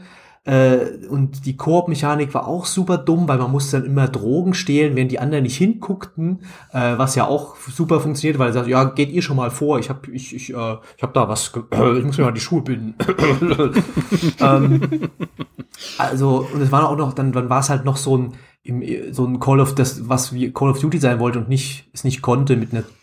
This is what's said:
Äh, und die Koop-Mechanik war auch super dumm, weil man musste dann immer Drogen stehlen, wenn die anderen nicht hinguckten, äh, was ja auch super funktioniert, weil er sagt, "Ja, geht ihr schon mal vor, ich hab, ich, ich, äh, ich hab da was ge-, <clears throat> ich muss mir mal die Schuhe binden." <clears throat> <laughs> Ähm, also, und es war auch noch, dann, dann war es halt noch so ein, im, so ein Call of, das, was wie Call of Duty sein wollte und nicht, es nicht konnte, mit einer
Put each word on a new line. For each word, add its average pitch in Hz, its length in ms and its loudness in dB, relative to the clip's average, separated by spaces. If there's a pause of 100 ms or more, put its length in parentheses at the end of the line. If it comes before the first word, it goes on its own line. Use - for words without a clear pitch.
(440)
Äh, 131 640 4
und 135 380 -2
die 131 100 -4
Koop-Mechanik 151 760 0
war - 140 -4
auch 175 180 -6
super 180 320 0
dumm, 165 300 2
weil 135 100 2
man 123 140 0
musste 139 260 0
dann 123 100 -2
immer 139 200 2
Drogen 151 480 0
stehlen, 147 400 2
wenn 127 120 2
die 127 120 -4
anderen 143 240 0
nicht 117 140 -2
hinguckten, 190 840 -2 (340)
äh, 120 240 0
was 131 160 0
ja 120 140 2
auch 143 300 -2
super 160 420 0
funktioniert, 147 400 -2
weil 127 100 4
er 113 40 -2
sagt, 120 140 -2
"Ja, 127 180 4
geht 143 260 0
ihr 175 100 0
schon 143 160 -2
mal 120 140 0
vor, 147 260 0
ich 117 140 -4
hab, - 160 -10
ich, 127 280 -12
ich, 131 160 -12
äh, 113 260 -6 (200)
ich - 60 -6
hab 131 100 -6
da 113 160 2
was - 240 -6
ge-, 117 160 -6
<clears throat> 120 300 4
ich 123 60 -2
muss 143 120 -2
mir 156 60 2
mal 120 100 2
die 110 60 -4
Schuhe 160 240 -2
binden." 110 340 -6
<clears throat> 151 760 0 (360)
<laughs> 170 300 0
Ähm, 139 720 2 (880)
also, 131 560 0
und 143 80 0
es 135 100 2
war 147 180 4
auch 147 80 -2
noch, 139 160 -2
dann, 135 180 0
dann 123 180 -2
war 127 120 2
es 135 80 -2
halt 135 160 0
noch 135 120 0
so 135 200 0
ein, 123 160 -2 (300)
im, 123 500 -6
so 127 120 0
ein 127 140 -2
Call 135 220 4
of, 135 140 2
das, 120 340 -2
was 127 240 -2
wie 123 180 -4
Call 139 200 0
of 139 100 0
Duty 156 160 0
sein 127 220 2
wollte 120 200 0
und 104 100 -4
nicht, - 440 -4
es - 100 -14
nicht - 180 -2
konnte, 131 360 2
mit 110 160 -4
einer 113 100 -2 (200)